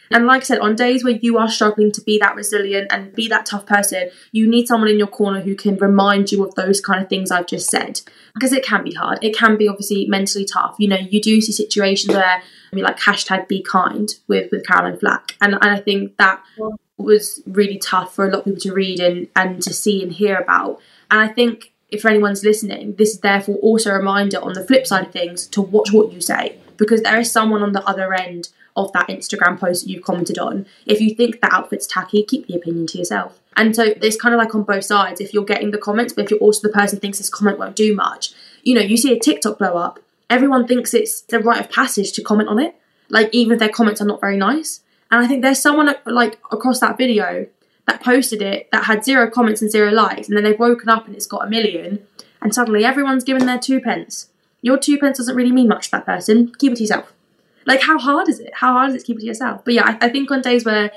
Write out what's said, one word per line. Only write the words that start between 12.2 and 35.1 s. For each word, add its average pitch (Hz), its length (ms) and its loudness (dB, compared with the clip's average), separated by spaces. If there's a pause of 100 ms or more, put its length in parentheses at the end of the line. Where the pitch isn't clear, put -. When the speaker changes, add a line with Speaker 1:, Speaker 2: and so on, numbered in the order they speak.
Speaker 1:
I - 320 -18
mean, 190 100 -2
like, 180 160 -2
hashtag 190 480 0
be 190 140 -4
kind 202 460 0 (200)
with, 190 240 0
with 190 140 -4
Caroline 180 320 0
Flack. - 420 -2
And, 202 140 4
and 202 100 2
I 202 160 4
think 196 380 -2
that 190 220 2 (180)
Speaker 2:
Yeah. 220 100 -6 (280)
Speaker 1:
was 208 500 2
really 196 320 0
tough - 360 -2
for 196 100 -2
a 196 60 0
lot 190 100 0
of - 40 -10
people 190 160 -4
to 190 120 -6
read 190 280 -2
and, 175 340 0
and 185 280 0
to 185 120 -6
see 208 300 0
and 175 80 -8
hear 196 240 0
about. - 420 0 (320)
And 214 100 4
I 220 60 2
think 233 460 -2 (180)
if 208 160 -2
anyone's 208 360 2
listening, 208 540 -2
this 214 180 2
is - 60 -16
therefore 202 360 0
also 220 340 2
a 196 80 2
reminder 196 400 0
on 185 160 -8
the 190 100 -10
flip 262 220 4
side 190 200 0
of - 60 -16
things 175 360 -8
to - 120 -4
watch 202 320 0
what 214 180 6
you 175 120 -14
say, - 340 -4 (220)
because 220 240 2
there 214 180 2
is 233 100 -2
someone 220 320 2
on 202 100 -2
the 196 140 -4
other 190 280 -2
end 175 340 -8 (280)
of 196 180 -2
that 175 140 0
Instagram 185 520 -2
post 180 240 -2
that 190 60 -10
you've 175 140 -10
commented 175 340 -4
on. 196 260 -6 (220)
If 214 160 2
you 220 120 2
think 233 280 0
that 190 100 0
outfit's 202 340 -2
tacky, 208 360 -2
keep 240 240 -4
the 180 100 -8
opinion 170 320 -6
to 180 100 -10
yourself. 185 400 -6 (200)
And 220 180 2
so 233 60 4 (180)
it's 220 160 0
kind 233 180 2
of, 233 40 4
like, 220 160 0
on 214 80 0
both 196 220 -2
sides. 190 360 0